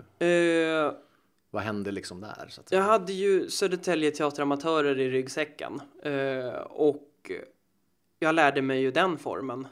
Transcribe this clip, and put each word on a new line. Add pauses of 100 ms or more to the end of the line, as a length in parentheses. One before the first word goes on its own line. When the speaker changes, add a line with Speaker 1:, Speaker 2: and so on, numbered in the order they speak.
(180)
Speaker 1:
du?
Speaker 2:
Eh, (580)
Speaker 1:
Vad
hände,
liksom,
där,
så
att
Speaker 2:
jag
Speaker 1:
säga?
Speaker 2:
hade
ju
Södertälje
teateramatörer
i
ryggsäcken. (220)
Eh, (220)
och (880)
jag
lärde
mig
ju
den
formen